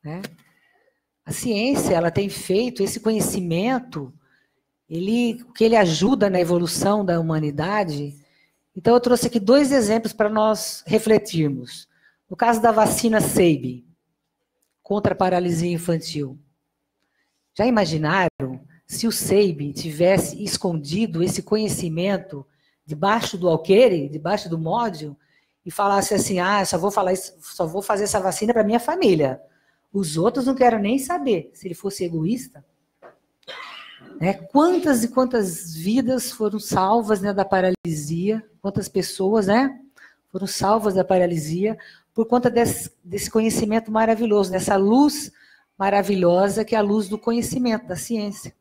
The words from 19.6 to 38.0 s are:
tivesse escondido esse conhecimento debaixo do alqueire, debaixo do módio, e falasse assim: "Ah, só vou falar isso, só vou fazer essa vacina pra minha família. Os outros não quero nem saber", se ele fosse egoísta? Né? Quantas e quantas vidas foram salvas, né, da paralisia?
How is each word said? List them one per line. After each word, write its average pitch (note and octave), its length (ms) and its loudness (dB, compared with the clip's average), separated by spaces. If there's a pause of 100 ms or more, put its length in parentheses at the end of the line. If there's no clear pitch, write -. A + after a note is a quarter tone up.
tivesse E3+ 680 0
escondido E3+ 800 -4
esse F#3+ 200 -2
conhecimento F3+ 1000 -4 (400)
debaixo G3 540 -2
do F3 100 2
alqueire, F3 600 4
debaixo E3 400 -4
do E3 100 -6
módio, D#3+ 580 -4 (480)
e E3+ 60 -12
falasse G3 420 0
assim: G3 260 0
"Ah, G3 260 0
só F3+ 120 -4
vou F3+ 140 0
falar F#3+ 220 0
isso, F#3 280 -6
só - 260 -6
vou F3+ 160 -6
fazer G#3 220 -2
essa G3+ 160 -2
vacina F#3+ 320 -2
pra A3 120 4
minha A3 160 2
família. F#3+ 600 2 (520)
Os E3+ 240 -4
outros A#3+ 300 0
não C4+ 80 0
quero B3 240 4
nem G#3 200 0
saber", C4+ 560 -2
se - 120 -16
ele F3 80 -10
fosse G3 300 -8
egoísta? E3 600 -4 (1600)
Né? F#3 140 0
Quantas D4+ 720 2
e A#3 40 -2
quantas G3+ 640 -2
vidas A3+ 560 0
foram G#3+ 280 -4
salvas, G3+ 600 0
né, G3+ 120 -2
da F#3+ 120 0
paralisia? F#3 1000 -2 (160)